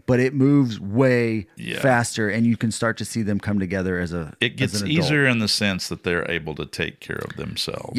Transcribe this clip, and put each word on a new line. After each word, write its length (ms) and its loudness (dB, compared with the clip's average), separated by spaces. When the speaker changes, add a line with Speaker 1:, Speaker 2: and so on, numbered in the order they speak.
Speaker 1:
but 120 4
it 140 2
moves 460 4
way 680 2
Speaker 2:
Yeah. 240 -6
Speaker 1:
faster, 480 2
and 200 2
you 100 4
can 140 0
start 260 -2
to 80 -6
see 160 -4
them 180 0
come 200 -2
together 400 -2
as 140 -4
a, 280 -6
Speaker 2:
It 120 0
Speaker 1:
as 60 -16
Speaker 2:
gets 220 -2
Speaker 1:
an 80 -4
adult. 160 2
Speaker 2:
easier 220 2
in 100 2
the 100 0
sense 420 0
that 140 -8
they're 280 0
able 240 -4
to 100 -6
take 360 -6
care 220 -8
of 140 -10
themselves. 600 -8